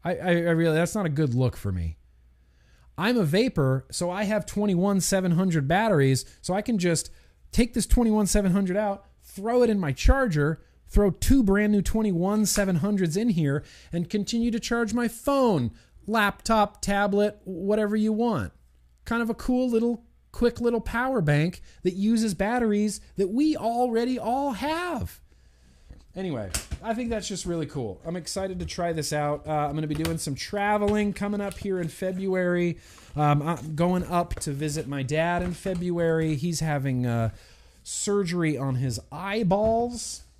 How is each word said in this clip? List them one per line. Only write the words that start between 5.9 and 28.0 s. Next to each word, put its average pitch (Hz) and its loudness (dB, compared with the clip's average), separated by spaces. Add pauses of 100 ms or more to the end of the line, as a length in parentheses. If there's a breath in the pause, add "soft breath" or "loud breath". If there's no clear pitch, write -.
so 185 -4
I 202 0
can 226 -2
just 175 0 (400 soft breath)
take 240 4
this 220 0
twenty-one 214 4
seven 196 2
hundred 196 2
out, 202 -2 (180)
throw 233 0
it 226 4
in 208 2
my 151 0
charger, 165 2 (260 soft breath)
throw 202 4
two 262 4
brand 208 4
new 202 4
twenty-one 208 0
seven 190 0
hundreds 185 0
in 233 0
here, 151 0 (280 loud breath)
and 170 -4
continue 226 -2
to 226 -4
charge 233 -2
my 240 0
phone, 233 2 (340 soft breath)
laptop, 208 0
tablet, 202 0
whatever 202 -2
you 214 2
want. 208 -2 (520)
Kind 233 -2
of 226 -2
a - -2
cool 254 0
little, 233 0 (260)
quick 240 0
little 233 0
power 254 -2
bank 151 0 (180 soft breath)
that 180 -2
uses 214 0
batteries 214 0 (140 soft breath)
that 185 0
we 294 0
already 240 0
all 269 -2
have. 294 -4 (960 soft breath)
Anyway, 143 -6 (320)
I 220 -4
think 233 -4
that's 214 -6
just 190 -8
really 170 -4
cool. 117 -8